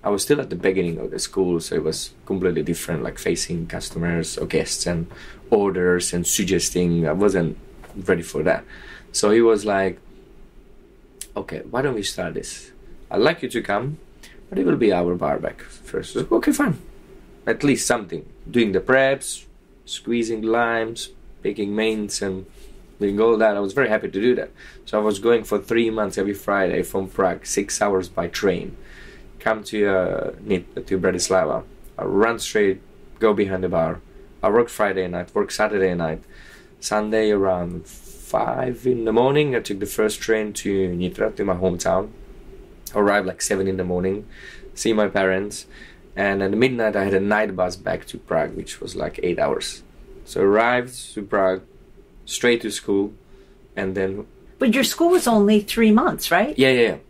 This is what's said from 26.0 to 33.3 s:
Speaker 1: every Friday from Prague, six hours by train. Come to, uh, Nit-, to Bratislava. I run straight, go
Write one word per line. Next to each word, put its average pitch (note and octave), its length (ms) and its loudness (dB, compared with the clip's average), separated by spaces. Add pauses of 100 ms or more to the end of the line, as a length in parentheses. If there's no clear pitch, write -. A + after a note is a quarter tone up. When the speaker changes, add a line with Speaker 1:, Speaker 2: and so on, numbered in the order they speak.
Speaker 1:
every G2+ 160 0
Friday F#2+ 480 0
from F#2+ 260 -4
Prague, F2+ 380 0
six - 360 -2
hours F#2+ 260 0
by F2 200 -4
train. - 480 -2 (640)
Come A2 240 -2
to, G#2+ 140 -4 (100)
uh, F#2 420 0 (140)
Nit-, - 420 -4
to F#2+ 120 0
Bratislava. F2+ 640 0 (360)
I G2 60 -6
run G#2 340 2
straight, G2+ 420 0 (380)
go A2 140 4